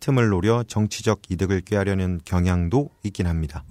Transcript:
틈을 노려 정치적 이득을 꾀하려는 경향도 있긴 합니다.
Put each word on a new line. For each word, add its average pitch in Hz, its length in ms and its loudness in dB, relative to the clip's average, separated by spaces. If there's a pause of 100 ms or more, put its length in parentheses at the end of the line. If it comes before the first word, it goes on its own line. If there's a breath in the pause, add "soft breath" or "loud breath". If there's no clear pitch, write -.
틈을 127 280 2
노려 107 360 2
정치적 107 640 -2
이득을 92 340 0
꾀하려는 95 600 -2
경향도 90 680 0 (140)
있긴 98 240 -4
합니다. 80 420 -4